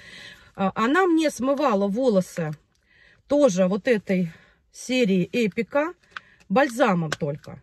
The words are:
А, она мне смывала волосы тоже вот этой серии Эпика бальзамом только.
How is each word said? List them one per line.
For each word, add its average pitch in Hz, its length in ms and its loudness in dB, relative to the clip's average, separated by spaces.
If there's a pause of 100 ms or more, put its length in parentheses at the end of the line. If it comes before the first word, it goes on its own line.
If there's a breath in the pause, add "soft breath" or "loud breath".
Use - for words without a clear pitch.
(540 loud breath)
А, 190 220 -2
она 277 300 2
мне 320 260 2
смывала 247 560 0
волосы 190 640 0 (760 soft breath)
тоже 226 400 2
вот 196 220 -2
этой 185 440 0 (380 loud breath)
серии 214 640 0
Эпика 240 600 -2 (540 loud breath)
бальзамом 226 640 2
только. - 520 -8